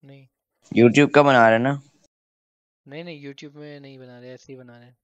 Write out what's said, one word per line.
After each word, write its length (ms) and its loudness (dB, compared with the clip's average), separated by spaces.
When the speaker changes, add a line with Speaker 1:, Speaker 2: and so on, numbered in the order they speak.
Speaker 1:
नहीं। 240 -20
Speaker 2:
YouTube 440 0
का 80 6
बना 260 4
रहे 80 2
हैं 60 -4
ना? 180 -6
Speaker 1:
नहीं, 160 -20
नहीं, 220 -20
YouTube 300 -20
में 240 -20
नहीं 200 -20
बना 200 -20
रहे, 140 -20
ऐसे 200 -20
ही 60 -20
बना 180 -20
रहे 100 -20
हैं। 160 -20